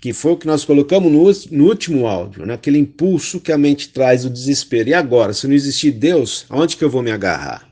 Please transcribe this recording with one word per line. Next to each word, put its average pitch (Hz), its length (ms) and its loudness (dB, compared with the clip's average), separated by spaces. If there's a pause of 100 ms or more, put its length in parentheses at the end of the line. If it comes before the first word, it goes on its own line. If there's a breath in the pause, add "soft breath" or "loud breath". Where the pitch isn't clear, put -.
Que 127 120 -8
foi 151 200 0
o 175 40 2
que 170 100 -10
nós 156 180 -2
colocamos 156 460 2
no 151 140 4
us-, 196 260 2
no 147 160 4
último 165 400 0
áudio, 95 400 -6
né? 113 80 -6
Aquele 143 240 0
impulso 175 640 -2
que - 100 -6
a 156 80 2
mente 143 300 2
traz, 127 360 2
o 131 60 -4
desespero. 123 580 -2
"E 147 60 2
agora? 117 380 2
Se 120 140 -8
não 139 80 2
existir 143 360 0
Deus, 131 580 -2
aonde 156 280 -2
que - 80 -4
eu 147 60 2
vou 123 120 -2
me 120 80 -4
agarrar?" 82 600 -6